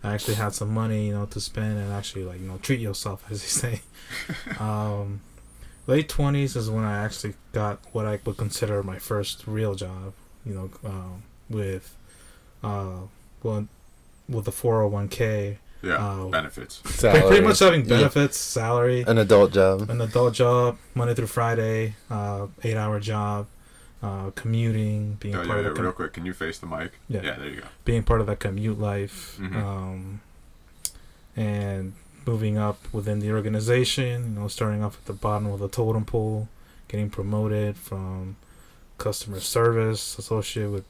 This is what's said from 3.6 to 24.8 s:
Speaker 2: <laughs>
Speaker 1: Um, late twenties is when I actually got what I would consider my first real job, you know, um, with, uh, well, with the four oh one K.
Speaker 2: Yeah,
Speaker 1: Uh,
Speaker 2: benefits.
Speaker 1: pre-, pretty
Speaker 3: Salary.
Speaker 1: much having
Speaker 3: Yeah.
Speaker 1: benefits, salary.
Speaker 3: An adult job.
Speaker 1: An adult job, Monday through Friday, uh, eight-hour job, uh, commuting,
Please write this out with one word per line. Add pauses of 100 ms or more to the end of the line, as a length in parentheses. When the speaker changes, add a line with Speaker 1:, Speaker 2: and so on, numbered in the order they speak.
Speaker 2:
<laughs> (680)
Speaker 1:
Um, (680)
late
twenties
is
when
I
actually (200)
got (140)
what
I
would
consider
my
first
real
job, (320)
you
know, (140)
um, (260)
with, (680)
uh, (380)
well, (600)
with
the
four
oh
one
K. (220)
Speaker 2:
Yeah, (100)
Speaker 1:
Uh,
Speaker 2:
benefits.
Speaker 1:
pre-, (180)
pretty
Speaker 3:
Salary.
Speaker 1:
much
having
Speaker 3:
Yeah.
Speaker 1:
benefits,
salary.
Speaker 3:
An
adult
job.
Speaker 1:
An
adult
job, (160)
Monday
through
Friday, (140)
uh, (160)
eight-hour
job, (560)
uh,
commuting,